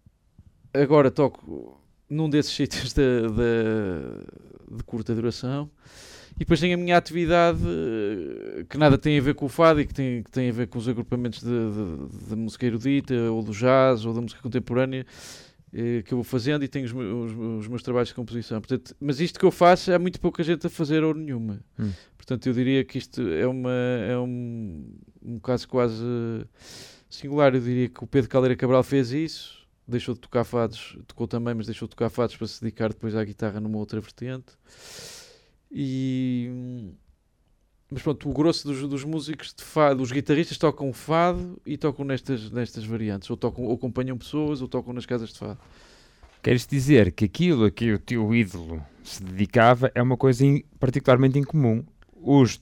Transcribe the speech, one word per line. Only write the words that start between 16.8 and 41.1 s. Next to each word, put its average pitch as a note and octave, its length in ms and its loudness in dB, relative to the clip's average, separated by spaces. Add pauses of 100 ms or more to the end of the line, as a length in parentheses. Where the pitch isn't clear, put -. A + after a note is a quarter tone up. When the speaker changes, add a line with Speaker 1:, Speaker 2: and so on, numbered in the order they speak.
Speaker 1:
os A#2 60 -8
me-, B2 120 -8
os, A2+ 580 -6
os G#2 80 -10
meus A#2+ 120 -8
trabalhos A#2+ 280 -2
de - 60 -18
composição. A#2 460 -8
Portanto, - 380 -6
mas C#3+ 200 -2
isto - 200 -4
que - 60 4
eu F3 60 8
faço, F3 400 4
há F3+ 60 4
muito F3 240 -4
pouca E3+ 220 -2
gente D#3+ 240 -2
a - 20 -4
fazer D#3 340 0
ou D#3 100 2
nenhuma. A#2+ 460 -6 (200)
Speaker 2:
Hum. G#2 120 -2 (260)
Speaker 1:
Portanto, A#2+ 300 -6
eu B2+ 60 2
diria C3 300 2
que C3 160 -10
isto - 220 -10
é F#2 260 0
uma, B2+ 240 -2 (360)
é B2 120 -2
um, A#2 760 -8 (300)
um A#2 160 -10
caso - 280 -4
quase A#2 360 -2 (1080)
singular. C#3+ 460 2
Eu B2+ 60 2
diria B2 280 0
que - 140 -16
o A2 40 -12
Pedro C3 220 2
Caldeira B2+ 260 4
Cabral B2+ 280 4
fez C3 280 0
isso, - 540 -8 (220)
deixou A#2+ 260 -4
de A#2+ 80 -14
tocar - 220 0
fados, - 540 -4 (100)
tocou - 200 -8
também, A#2+ 280 -4
mas A2 100 -6
deixou A2+ 220 -10
de - 80 -16
tocar A#2 160 0
fados A#2 260 -2
para A2+ 100 -8
se - 140 -12
dedicar A2+ 280 -2
depois G#2+ 260 -6
à A2 80 0
guitarra G#2 360 -6
numa G#2+ 200 -4
outra G#2+ 200 -6
vertente. B2+ 540 -12 (1160)
E, B2+ 1200 -4 (1040)
mas C3+ 100 -8
pronto, D3 280 -2
o C3 40 -2
grosso D3+ 340 2
dos, C3+ 200 -4
dos C#3 160 -6
músicos D#3 500 -8
de - 100 -20
fado, C#3+ 380 2
os B2 100 -4
guitarristas C#3+ 460 0
tocam C#3+ 360 0
fado F3 720 0